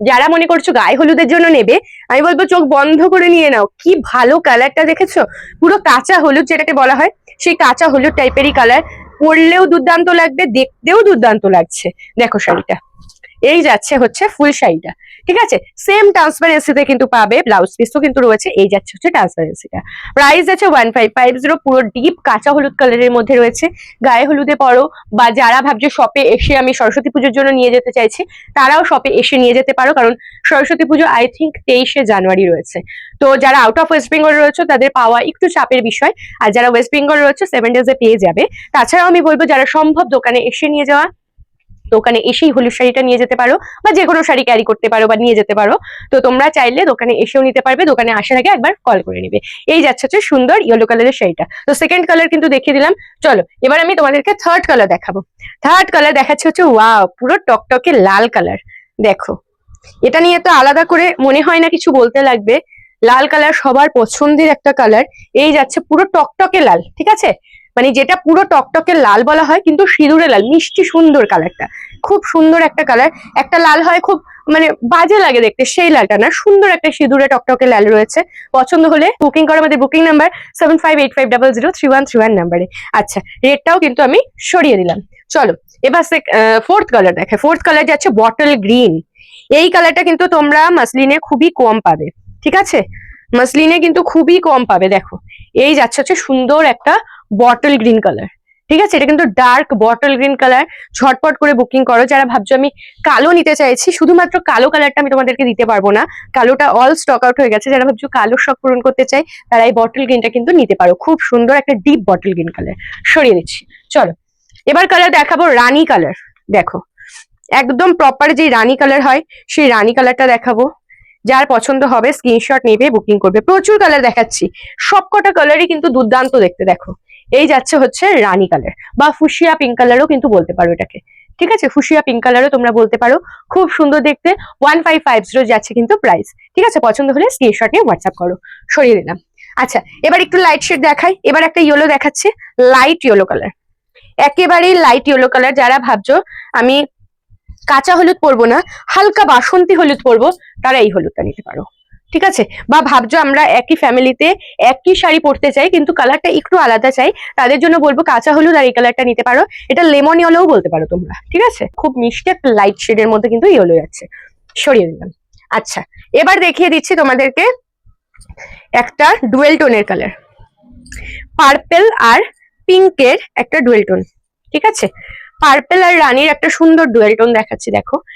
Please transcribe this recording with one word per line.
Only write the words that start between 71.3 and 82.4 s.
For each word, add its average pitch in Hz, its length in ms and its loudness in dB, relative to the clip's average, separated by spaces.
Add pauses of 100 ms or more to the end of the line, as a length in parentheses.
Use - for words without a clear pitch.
খুব 403 140 0 (120)
সুন্দর 320 360 2
একটা 311 160 -6
কালার। 254 260 2 (320)
একটা 302 160 -4
লাল 320 240 2
হয় 339 180 0
খুব 359 180 -2 (360)
মানে 311 120 2 (260)
বাজে 349 260 2
লাগে 269 220 2
দেখতে, 226 240 0
সেই 339 260 0
লালটা 214 280 2
না, 226 120 2
সুন্দর 403 400 2
একটা 330 260 -2
সিঁদুরে 277 320 0
টকটকে 254 380 0
লাল 214 200 2
রয়েছে। 214 340 0 (320)
পছন্দ 269 340 0
হলে 311 200 2 (180)
বুকিং 302 220 0
করো 311 120 2
আমাদের 302 200 0
বুকিং 277 240 0
নাম্বার 311 260 2 (300)
সেভেন 320 200 2
ফাইভ 320 200 0
এইট 277 180 -2
ফাইভ 262 120 0
ডাবল 247 280 2
জিরো 240 200 -2
থ্রি - 120 -4
ওয়ান 269 160 2
থ্রি - 140 -6
ওয়ান 220 220 2